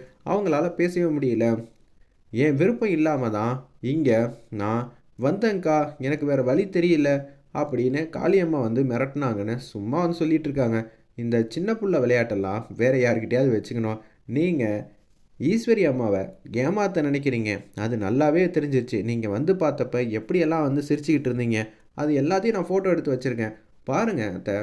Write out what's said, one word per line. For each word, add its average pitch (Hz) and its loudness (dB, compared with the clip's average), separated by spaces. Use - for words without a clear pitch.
அவங்களால 175 0
பேசவே 175 0
முடியல. 123 2
"என் 139 2
விருப்பம் 208 0
இல்லாம 151 0
தான் 110 -2
இங்க 135 0
நான் 110 -2
வந்தேன்க்கா, 175 0
எனக்கு 143 -2
வேற 139 2
வழி 139 2
தெரியல" 165 2
அப்படின்னு 127 -2
காளியம்மா 165 2
வந்து 117 0
மிரட்டுனாங்கன்னு 120 -2
சும்மா 110 -6
வந்து 170 0
சொல்லிட்டு 156 0
இருக்காங்க. 123 0
"இந்த 117 -2
சின்ன 185 -4
புள்ள 196 0
விளையாட்டெல்லாம் 113 0
வேற 127 4
யாருக்கிட்டையாவது 120 2
வச்சுக்கணும். 110 -2
நீங்க 151 0
ஈஸ்வரி 220 2
அம்மாவை 117 2
ஏமாத்த 180 0
நினைக்கிறீங்க, 139 0
அது 113 -2
நல்லாவே 147 2
தெரிஞ்சிருச்சு. 139 0
நீங்க 113 -2
வந்து 143 0
பார்த்தப்ப 139 0
எப்படியெல்லாம் 160 0
வந்து 143 0
சிரிச்சுக்கிட்டு 147 0
இருந்தீங்க, 117 0
அது 151 0
எல்லாத்தையும் 190 2
நான் 175 -4
ஃபோட்டோ 190 0
எடுத்து 170 0
வச்சிருக்கேன். 117 -4
பாருங்க 170 0
அத்தை, 95 -4